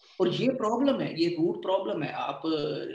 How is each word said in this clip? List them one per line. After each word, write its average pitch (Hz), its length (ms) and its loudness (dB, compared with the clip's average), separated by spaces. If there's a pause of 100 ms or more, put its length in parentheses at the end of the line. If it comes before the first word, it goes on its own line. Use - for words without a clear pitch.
(200)
और 180 80 4
ये 175 220 2
problem 233 500 2
है, 147 220 -2
ये 170 60 4
root 165 340 0
problem 190 400 0
है। 127 100 -4
आप, 127 240 -4 (580)